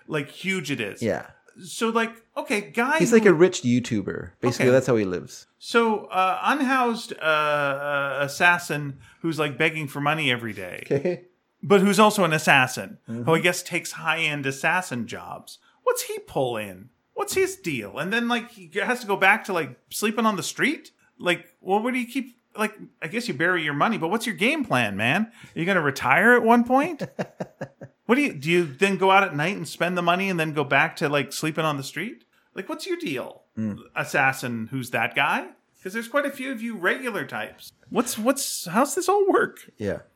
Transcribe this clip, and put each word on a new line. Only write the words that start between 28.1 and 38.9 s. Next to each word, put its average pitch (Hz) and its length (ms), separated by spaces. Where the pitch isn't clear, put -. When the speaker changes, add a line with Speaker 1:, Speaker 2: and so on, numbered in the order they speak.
Speaker 1:
do 285 80
you, 247 100
do 147 180
you 175 140
then 190 320
go 190 140
out 196 120
at 175 140
night 175 200
and 170 120
spend 175 300
the - 40
money 180 280
and 175 100
then 156 140
go 151 100
back 143 320
to, 147 140
like, 143 200
sleeping 160 360
on 151 100
the 135 60
street? 190 420
Like, 190 120
what's 311 200
your 359 100
deal, 156 460
Speaker 2:
Mm. 107 220
Speaker 1:
assassin 127 760
who's 131 200
that 117 240
guy? 180 340
'Cause 185 100
there's 226 160
quite 285 160
a 277 60
few 262 200
of 226 120
you 233 160
regular 208 480
types. 110 440
What's, - 260
what's, 254 480
how's 233 300